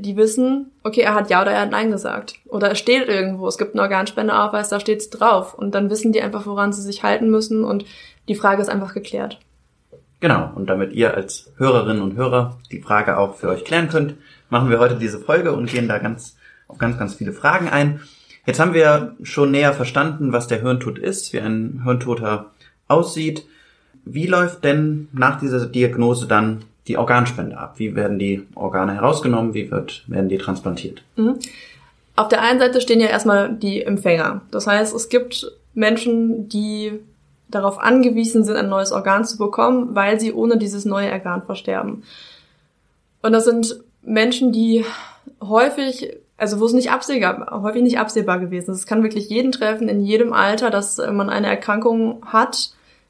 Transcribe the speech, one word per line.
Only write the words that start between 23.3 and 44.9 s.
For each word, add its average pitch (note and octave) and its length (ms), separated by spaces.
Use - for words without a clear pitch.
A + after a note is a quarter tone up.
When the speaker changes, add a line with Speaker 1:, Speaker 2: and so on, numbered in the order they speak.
Speaker 2:
Wie D#3 220
läuft F3+ 380
denn D3+ 480
nach C3 260
dieser B2+ 280
Diagnose A#2+ 600
dann A2 380
die A#2 80
Organspende B2 600
ab? - 200
Wie G#2 160
werden G2+ 240
die G2 360
Organe F#2+ 400
herausgenommen? A2+ 600
Wie G#2+ 160
wird, - 380
werden G2 200
die F#2+ 100
transplantiert? - 640
Speaker 1:
Mhm. A#3+ 220
Auf G#3+ 120
der A#3+ 140
einen B3 160
Seite B3 220
stehen A#3 200
ja A3 80
erstmal G#3 460
die G3+ 280
Empfänger. F#3+ 580
Das G3+ 160
heißt, G#3+ 280
es A3+ 160
gibt B3 360
Menschen, A3+ 720
die G#3+ 440
darauf G3 280
angewiesen A3+ 640
sind, G#3+ 120
ein G3+ 120
neues G3 220
Organ G3 340
zu - 120
bekommen, A#3 580
weil G3+ 240
sie A3+ 140
ohne A#3 240
dieses G3+ 300
neue G3 260
Organ F#3 300
versterben. - 600
Und A3 100
das A3+ 120
sind A#3 360
Menschen, A#3 500
die A3+ 320